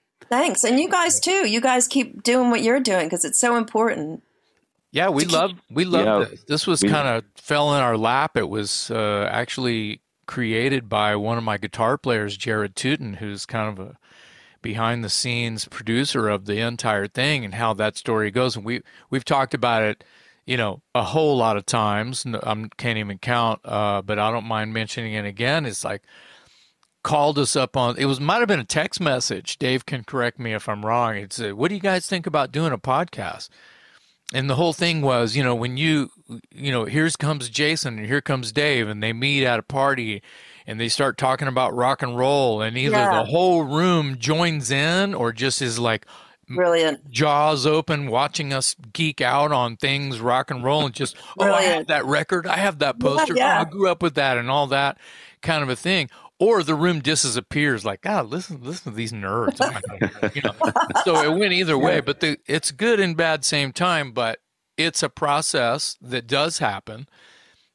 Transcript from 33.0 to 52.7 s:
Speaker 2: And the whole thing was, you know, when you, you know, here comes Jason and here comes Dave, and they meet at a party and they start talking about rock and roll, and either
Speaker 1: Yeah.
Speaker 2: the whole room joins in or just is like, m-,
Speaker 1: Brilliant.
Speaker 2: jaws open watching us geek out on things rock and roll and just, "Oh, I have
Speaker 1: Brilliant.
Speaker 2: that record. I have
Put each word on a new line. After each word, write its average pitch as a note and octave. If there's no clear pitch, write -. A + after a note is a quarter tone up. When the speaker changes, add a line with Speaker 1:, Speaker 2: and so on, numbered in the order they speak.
Speaker 2:
And C3+
the C3+
whole E3
thing E3
was, A#2+
you C#3+
know, B2
when B2
you, D3+
you C#3
know, A#2
here D3+
comes C#3+
Jason D3
and G#2+
here C3+
comes B2+
Dave, C#3
and G#2+
they A2
meet C3+
at A#2+
a A2
party C3
and G#2+
they A#2
start C3+
talking C3+
about B2+
rock B2
and B2
roll, B2+
and A2+
either C#3+
Speaker 1:
Yeah. G3+
Speaker 2:
the -
whole E3+
room D3+
joins D3+
in E3+
or A#2
just B2
is A#2+
like, A2+
m-, B2+
Speaker 1:
Brilliant. E3
Speaker 2:
jaws D3
open D3+
watching C#3
us C3
geek D#3
out C#3
on B2
things C#3
rock B2
and B2
roll D3
and B2
just, -
"Oh, F#3+
I -
have G3
Speaker 1:
Brilliant. E3+
Speaker 2:
that D3+
record. D#3
I E3+
have F#3+